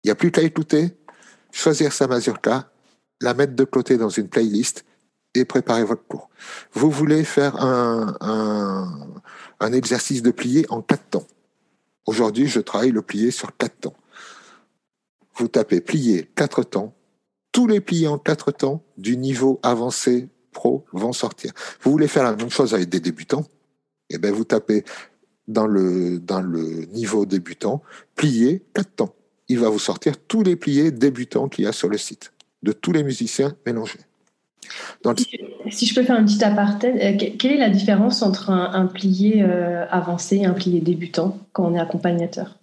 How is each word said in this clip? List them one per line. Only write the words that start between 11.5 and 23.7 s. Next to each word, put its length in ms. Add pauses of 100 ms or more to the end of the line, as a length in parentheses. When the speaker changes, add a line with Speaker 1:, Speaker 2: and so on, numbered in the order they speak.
Speaker 1:
Aujourd'hui, 420
je 120
travaille 320
le 100
plié 300
sur 260
quatre 220
temps. 160 (1400)
Vous 120
tapez 340
plié 540
quatre 260
temps, 320 (580)
tous 140
les 160
pliés 260
en 120
quatre 320
temps 320 (140)
du 200
niveau 460
avancé 680 (220)
pro 400
vont 220
sortir. 380 (300)
Vous 80
voulez 180
faire 180
la 100
même 160
chose 240
avec 140
des 100
débutants, 480 (640)